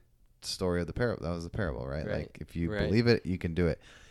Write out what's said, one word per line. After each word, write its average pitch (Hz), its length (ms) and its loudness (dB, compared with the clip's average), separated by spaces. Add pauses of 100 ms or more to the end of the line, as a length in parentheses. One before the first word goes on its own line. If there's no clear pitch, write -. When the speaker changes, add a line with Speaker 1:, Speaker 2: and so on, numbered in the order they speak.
(420)
Speaker 1:
story 90 380 0
of 85 80 -2
the - 40 -8
parable. 120 320 -2
That 85 100 -2
was 85 100 -6
the 85 60 -6
parable, 65 360 -2
right? 71 180 -4
Speaker 2:
Right. 104 180 -2
Speaker 1:
Like, - 180 -12
if - 160 -10
you 85 160 0
Speaker 2:
Right. 104 160 0
Speaker 1:
believe 117 180 4
it, 120 180 4
you 90 140 0
can 85 160 -2
do 87 140 4
it. - 120 0 (300)